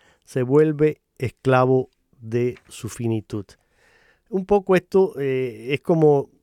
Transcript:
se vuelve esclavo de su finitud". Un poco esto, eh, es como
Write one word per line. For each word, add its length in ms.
se 200
vuelve 580
esclavo 720
de 360
su 180
finitud". 580
Un 160
poco 320
esto, 420
eh, 540
es 80
como 480